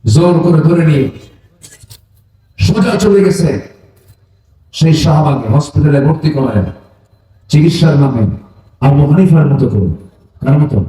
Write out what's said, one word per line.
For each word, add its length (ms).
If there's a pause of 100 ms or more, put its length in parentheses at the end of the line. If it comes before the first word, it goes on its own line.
জোর 340
করে 220
ধরে 240
নিয়ে 260 (1500)
সোজা 420
চলে 240
গেছে 380 (1080)
সেই 220
শাহবাগে, 560
হসপিটালে 520
ভর্তি 280
করায় 360 (840)
চিকিৎসার 500
নামে 300 (540)
আবু 300
হানিফার 360
মতো 220
করে। 180 (580)
কার 140
মতো? 300